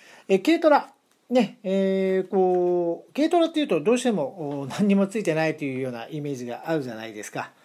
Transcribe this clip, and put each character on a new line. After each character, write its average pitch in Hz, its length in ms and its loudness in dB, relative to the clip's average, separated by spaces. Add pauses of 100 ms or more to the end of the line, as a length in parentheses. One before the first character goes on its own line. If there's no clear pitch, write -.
(260)
え、 190 140 2
軽 320 180 2
ト 320 100 2
ラ。 285 220 4 (400)
ね、 247 320 2
え 190 640 0
ー、 - 20 -20
こ 180 800 2
う、 - 60 -20
軽 302 140 0
ト 349 100 2
ラ 330 80 4
っ 320 40 -6
て 320 100 -2
い 294 40 0
う - 40 -4
と 170 120 0
ど 185 120 2
う 247 60 2
し 247 40 -4
て 254 80 2
も、 147 520 -4
お、 139 40 -8
何 196 220 0
に 196 60 4
も 196 120 4
つ 196 120 -8
い 208 40 -4
て 160 120 0
な 160 120 2
い 156 120 -2
と 151 60 -6
い 135 120 -4
う 131 40 -4
よ 131 100 -4
う - 20 -8
な 117 160 -10
イ 151 140 -8
メ 147 100 -6
ー - 20 -6
ジ 123 120 -10
が 120 200 -10
あ 160 80 -2
る 151 80 -2
じ 127 80 -8
ゃ 110 40 -12
な 110 120 -12
い 113 60 -12
で 104 100 -12
す - 80 -14
か。 - 220 -10 (120)